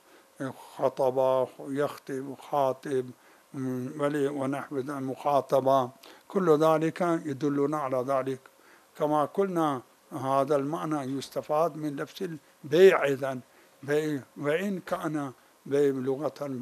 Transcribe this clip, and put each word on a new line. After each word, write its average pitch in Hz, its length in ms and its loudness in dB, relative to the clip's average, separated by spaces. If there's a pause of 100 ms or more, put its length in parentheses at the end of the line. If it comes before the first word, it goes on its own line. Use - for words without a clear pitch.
(400)
الخطبة، 131 1080 0 (120)
يخطب، 139 760 -6 (160)
خاطب، 135 560 0 (480)
م-، 131 460 -6
ولي-، 143 280 0
ونحو 139 500 -6
ذا-، 131 120 -6
مخاطبة، 135 1000 2 (380)
كل 170 300 4
ذلك 160 420 2
يدلنا 147 800 0
على 131 300 -2
ذلك. 131 320 -2 (580)
كما 151 260 2
قلنا 160 580 -2 (300)
هذا 135 440 2
المعنى 151 440 -2 (180)
يستفاد 151 580 -2
من 151 200 -6
لفظ 156 400 -8 (280)
البيع 160 400 8
إذن، 135 360 -2 (420)
بيع، 147 380 -2 (160)
وإن 175 440 -2
كان 151 520 -6 (340)
بيع 139 240 4
لغة 135 560 -4 (160)